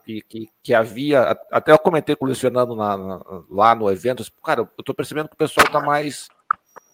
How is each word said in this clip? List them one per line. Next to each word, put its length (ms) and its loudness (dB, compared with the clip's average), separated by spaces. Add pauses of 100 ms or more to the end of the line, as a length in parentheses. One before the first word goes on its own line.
que, 160 -12
que, 280 -16 (140)
que 100 0
havia, 580 2
a-, 200 -6
até 220 2
eu 60 10
comentei 360 0
com 100 -6
o 40 -2
Luciano 460 -2
na, 220 -2
na, 240 -10 (280)
lá 260 4
no 160 0
evento, 300 -4
assim, 100 -14 (120)
"Cara, 180 -2 (160)
eu 60 -14
tô 100 -6
percebendo 340 -8
que 80 -20
o 20 -20
pessoal 320 0
tá 120 0
mais, 480 -4 (640)